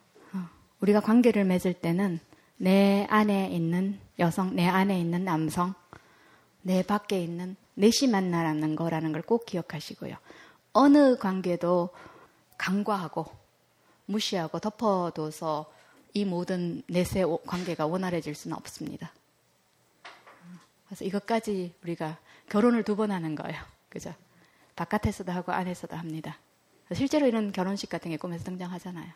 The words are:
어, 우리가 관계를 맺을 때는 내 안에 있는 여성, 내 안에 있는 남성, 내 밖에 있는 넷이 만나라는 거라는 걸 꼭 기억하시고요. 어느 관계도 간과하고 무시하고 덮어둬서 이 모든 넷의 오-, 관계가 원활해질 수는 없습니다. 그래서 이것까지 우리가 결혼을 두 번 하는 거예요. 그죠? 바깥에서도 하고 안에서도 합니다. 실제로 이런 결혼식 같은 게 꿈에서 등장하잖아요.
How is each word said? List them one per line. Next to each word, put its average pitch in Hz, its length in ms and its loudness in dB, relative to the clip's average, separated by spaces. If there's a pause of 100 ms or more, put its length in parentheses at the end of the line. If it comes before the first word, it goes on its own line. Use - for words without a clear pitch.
(340)
어, 180 140 -6 (320)
우리가 208 200 4
관계를 220 440 6
맺을 185 300 2
때는 170 460 0 (360)
내 196 540 4
안에 208 380 2
있는 180 500 -2 (200)
여성, 185 360 0
내 180 140 2
안에 190 320 2
있는 170 240 0
남성, 175 500 0 (880)
내 185 200 2
밖에 202 400 -2
있는 175 340 -8 (180)
넷이 226 360 4
만나라는 165 640 2
거라는 160 360 -2
걸 156 100 -4
꼭 233 240 0
기억하시고요. - 720 -8 (580)
어느 277 420 8
관계도 180 720 0 (680)
간과하고 190 680 -2 (800)
무시하고 190 520 -2
덮어둬서 165 1120 -2 (420)
이 202 100 0
모든 175 640 -4
넷의 180 360 0
오-, 165 140 0
관계가 170 480 -4
원활해질 175 480 -4
수는 160 220 -10
없습니다. - 560 -12 (1700)
그래서 - 180 -12
이것까지 202 680 -4 (100)
우리가 170 360 -6 (300)
결혼을 233 360 4
두 208 120 -2
번 214 140 0
하는 165 240 -4
거예요. 151 240 -8 (300)
그죠? - 260 -12 (640)
바깥에서도 196 560 -2
하고 180 200 -4
안에서도 180 440 -4
합니다. 160 420 -10 (560)
실제로 277 320 2
이런 220 260 2
결혼식 190 360 -4
같은 170 220 -6
게 156 80 -4
꿈에서 170 260 -8
등장하잖아요. 180 720 -10